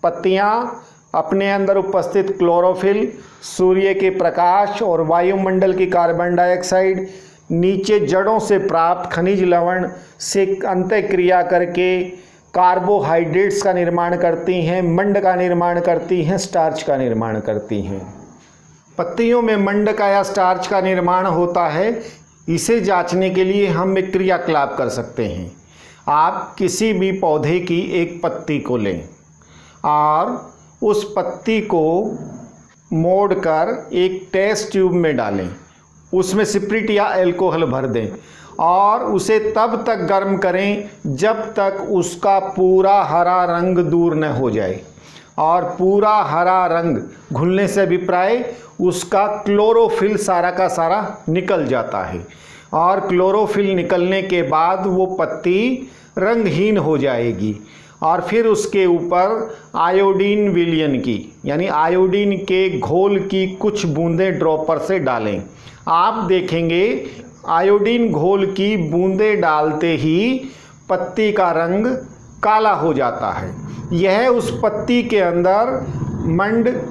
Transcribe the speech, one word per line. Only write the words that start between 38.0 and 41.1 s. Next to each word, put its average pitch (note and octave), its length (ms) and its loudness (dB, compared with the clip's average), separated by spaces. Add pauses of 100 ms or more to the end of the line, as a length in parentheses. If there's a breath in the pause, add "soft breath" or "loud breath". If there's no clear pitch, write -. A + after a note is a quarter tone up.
और G3+ 440 2
उसे G#3+ 360 0
तब A3 480 -2
तक A3+ 80 0
गर्म G3 420 0
करें G3 520 -2 (180 loud breath)
जब G3 460 -2